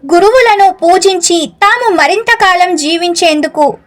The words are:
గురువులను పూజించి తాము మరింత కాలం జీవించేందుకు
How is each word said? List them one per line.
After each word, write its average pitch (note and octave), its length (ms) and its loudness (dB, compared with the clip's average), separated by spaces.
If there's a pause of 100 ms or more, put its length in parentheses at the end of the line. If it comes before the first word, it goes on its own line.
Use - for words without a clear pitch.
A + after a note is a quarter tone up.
(120)
గురువులను G#4 540 2 (160)
పూజించి F4 560 0 (260)
తాము A#4 240 0 (120)
మరింత G4 320 -2 (100)
కాలం F4+ 280 2 (120)
జీవించేందుకు D#4+ 800 -2 (240)